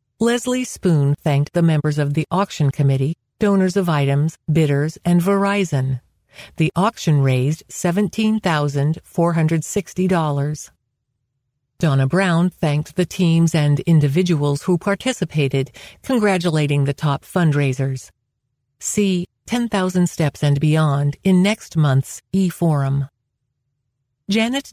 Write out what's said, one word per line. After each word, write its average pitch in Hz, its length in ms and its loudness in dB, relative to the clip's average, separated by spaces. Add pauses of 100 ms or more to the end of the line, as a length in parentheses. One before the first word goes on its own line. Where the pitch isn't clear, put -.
(220)
Leslie 247 440 0
Spoon 147 500 0
thanked 143 380 -2
the 170 80 0
members 151 360 0
of 143 160 -2
the 151 160 -2
auction 160 420 -2
committee, 139 440 0 (240)
donors 196 380 2
of 185 100 0
items, 143 500 0 (140)
bidders, 147 540 0
and 175 160 4
Verizon. 190 800 0 (560)
The 156 180 0
auction 165 460 0
raised 135 480 0
seventeen 208 720 -2
thousand 147 600 -2
four 170 300 -2
hundred 160 300 0
sixty 185 460 -4
dollars. 151 600 -4 (1080)
Donna 135 260 2
Brown 175 440 0
thanked 147 480 -4
the 180 80 0
teams 165 500 2
and 147 260 2
individuals 147 840 2
who 180 140 0
participated, 156 960 -2 (320)
congratulating 170 800 0
the 139 100 -2
top 143 300 -4
fundraisers. 139 840 -2 (720)
See 190 460 -2 (200)
Ten 233 240 -4
Thousand 185 400 0
Steps - 340 -4
and 143 160 2
Beyond 151 640 0
in 185 180 4
next 202 360 -2
month's 135 440 0 (120)
e-forum. 147 760 0 (1200)
Janet 233 440 -2